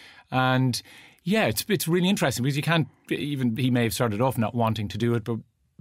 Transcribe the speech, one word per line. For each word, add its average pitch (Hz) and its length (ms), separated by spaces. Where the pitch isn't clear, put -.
And 127 500
yeah, 202 220
it's, - 240
it's 180 180
really 180 220
interesting, 147 340
because 139 140
you 147 60
can't 156 240
even, 135 440
he 127 140
may 120 140
have 113 100
started 107 260
off 113 200
not 107 160
wanting 110 320
to - 100
do 117 160
it, 117 100
but, 117 140